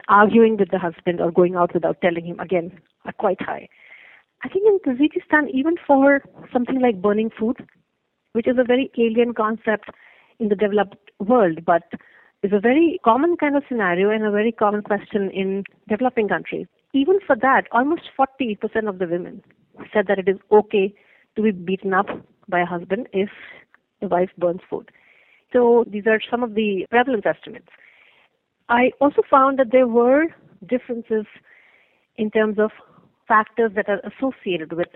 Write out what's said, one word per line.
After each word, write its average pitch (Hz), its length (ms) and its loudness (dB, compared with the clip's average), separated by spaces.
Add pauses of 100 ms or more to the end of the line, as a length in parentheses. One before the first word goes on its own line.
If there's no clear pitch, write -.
arguing 214 480 6
with 190 140 -2
the 190 80 0
husband 175 420 -4
or 170 100 0
going 180 240 2
out 175 180 0
without 165 280 -2
telling 170 240 -2
him, 170 140 -10
again, 175 420 -6 (240)
are - 80 -12
quite 196 280 -2
high. - 280 -12 (760)
I 262 60 -10
think 392 180 0
in 392 120 4
Tajikistan, 294 720 -2
even 285 240 -2 (120)
for 277 340 4 (300)
something 254 300 -2
like 226 200 0
burning 208 360 0
food, 220 280 -4 (680)
which 226 140 -4
is 254 100 2
a 254 60 4
very 247 340 0
alien 233 360 0
concept, 220 560 -4 (520)
in 214 80 0
the 202 160 -2
developed 202 460 -2 (200)
world, 170 400 2
but 170 120 2 (600)
is 196 100 -2
a 208 60 2 (100)
very 311 360 2
common 285 320 2
kind 285 180 0
of 277 140 -2
scenario 196 400 0
and 214 160 -2
a 208 140 -2
very 226 120 0 (120)
common 208 180 0
question 202 480 -4 (120)
in 196 220 -4 (300)
developing 233 420 -2
countries. 165 320 -8 (340)
Even 370 260 2
for 277 80 2 (100)
that, 254 260 4
almost 285 340 0 (120)
forty 269 320 -2 (120)
percent 220 300 -4
of 185 80 -10
the 185 160 -4
women 175 200 -8 (580)
said 208 140 0
that 196 160 0
it 185 100 -14
is 196 60 -14 (200)
okay 208 340 0 (420)
to 220 60 -4
be 220 100 2 (180)
beaten 190 240 -4
up 196 140 2 (460)
by 175 80 2
a 175 120 -4
husband 180 340 -6 (180)
if 202 40 -8 (720)
the 208 140 -8
wife 180 220 -2
burns 175 320 -4
food. - 200 -12 (640)
So 240 400 4
these 208 140 -6
are 220 120 2 (120)
some 240 120 -4
of 214 160 -6
the 220 100 0 (200)
prevalence 240 440 0
estimates. - 380 -20 (1120)
I - 20 4 (160)
also 285 300 2
found 269 300 4
that 247 120 -2
there 254 160 4 (120)
were 262 220 4 (520)
differences 226 520 -4 (920)
in 214 220 -4
terms 214 280 0
of 214 60 -2 (560)
factors 214 480 0
that 202 180 -4
are 196 80 -4 (100)
associated 175 640 -6
with 170 220 -6